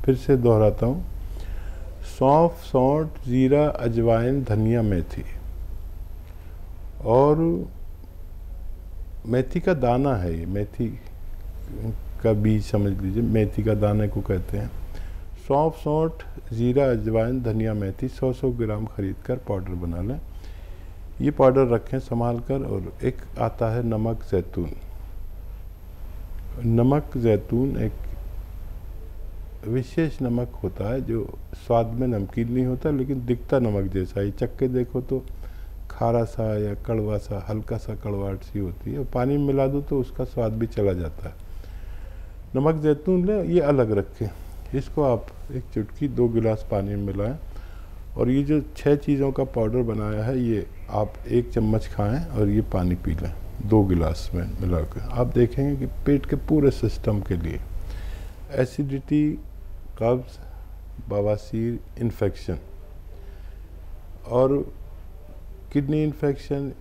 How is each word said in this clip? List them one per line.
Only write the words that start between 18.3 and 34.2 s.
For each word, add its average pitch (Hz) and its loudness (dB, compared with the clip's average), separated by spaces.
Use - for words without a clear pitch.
सौ 131 0
ग्राम 110 -2
ख़रीद 98 -4
कर 127 0
पाउडर 95 -2
बना 87 -4
लें। 131 -4
ये 135 4
पाउडर 135 8
रखें 117 2
संभाल 120 0
कर। 135 -2
और 95 -4
एक 131 0
आता 117 0
है 120 0
नमक 113 0
जैतून। 87 0
नमक 127 4
जैतून 117 2
एक 113 0
विशेष 131 0
नमक 120 0
होता 98 -2
है 135 0
जो 117 -2
स्वाद 117 2
में 123 0
नमकीन 117 0
नहीं 127 2
होता, 127 0
लेकिन 131 0
दिखता 123 2
नमक 101 2
जैसा 95 -2